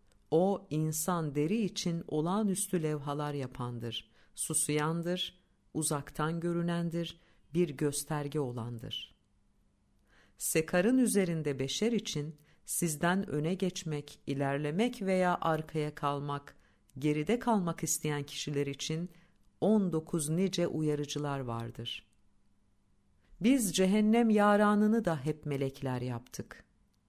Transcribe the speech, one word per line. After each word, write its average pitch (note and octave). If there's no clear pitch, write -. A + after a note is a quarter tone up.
O F#3
insan D#3
deri E3+
için E3+
olağanüstü F3+
levhalar D3
yapandır, B2
susuyandır, D#3+
uzaktan D#3
görünendir, E3+
bir E3+
gösterge D3
olandır. A#2+
Sekarın F3+
üzerinde E3+
beşer G#3+
için D#3
sizden E3+
öne D#3
geçmek, D#3+
ilerlemek D3
veya F#3
arkaya D#3
kalmak, C#3+
geride D3+
kalmak F3+
isteyen D3+
kişiler C#3+
için D#3+
on F#3+
dokuz D#3
nice F3
uyarıcılar D3
vardır. A#2
Biz A3
cehennem G#3+
yaranını G#3
da D3
hep D3+
melekler C3+
yaptık. -